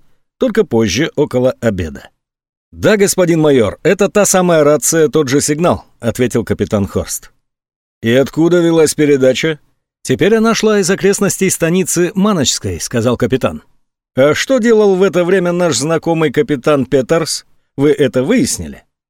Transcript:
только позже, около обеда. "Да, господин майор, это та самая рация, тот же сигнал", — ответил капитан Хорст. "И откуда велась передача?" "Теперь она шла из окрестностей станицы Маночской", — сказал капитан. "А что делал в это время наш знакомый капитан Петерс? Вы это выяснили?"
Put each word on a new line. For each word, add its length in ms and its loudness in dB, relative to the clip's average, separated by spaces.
только 280 0
позже, 500 -2
около 460 -2
обеда. 500 -6
"Да, 240 0
господин 440 0
майор, 440 2
это 240 2
та 180 0
самая 380 2
рация, 420 2
тот 220 0
же 120 0
сигнал", — 440 -2
ответил 440 -2
капитан 440 -2
Хорст. 420 -8
"И 80 0
откуда 480 2
велась 360 2
передача?" 680 0
"Теперь 340 0
она 180 2
шла 260 0
из 80 -2
окрестностей 600 0
станицы 640 -2
Маночской", — 680 -2
сказал 380 -2
капитан. 440 -2
"А 160 4
что 240 -2
делал 380 2
в 80 0
это 200 0
время 300 0
наш 240 0
знакомый 560 -2
капитан 540 0
Петерс? 580 -2
Вы 140 2
это 320 0
выяснили?" 640 -2